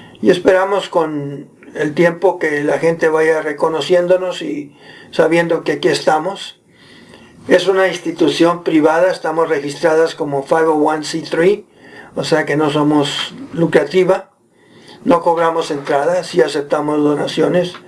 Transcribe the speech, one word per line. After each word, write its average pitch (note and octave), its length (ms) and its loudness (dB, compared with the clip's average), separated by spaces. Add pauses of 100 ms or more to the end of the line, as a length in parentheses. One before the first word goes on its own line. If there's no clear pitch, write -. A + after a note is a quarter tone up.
(200)
y - 80 2
esperamos F#3 600 2
con D3 640 -4 (200)
el D3+ 200 -4
tiempo E3+ 440 2
que D3+ 240 -2
la D3 160 0
gente E3 300 0
vaya D#3 340 2
reconociéndonos F3 1000 0
y D3+ 340 -8 (340)
sabiendo E3 540 0
que D#3+ 80 -2
aquí D3 160 -2
estamos. D#3+ 720 -2 (840)
Es F3+ 180 4
una F#3+ 220 2
institución E3+ 720 0
privada, E3 480 2
estamos E3 380 -2
registradas D#3 640 0
como C#3+ 300 -4
five D#3+ 220 2
oh D#3 100 2
one D3+ 260 0
C D#3+ 200 -6
three, F3+ 440 0 (480)
o - 80 -6
sea D#3 220 0
que D3+ 120 -2
no D3+ 140 0
somos D3 640 0 (180)
lucrativa, E3+ 800 0 (760)
no E3+ 160 4
cobramos E3 520 0
entrada, D3+ 500 0
sí E3+ 180 -2
aceptamos D3 640 0
donaciones, D3+ 680 0 (160)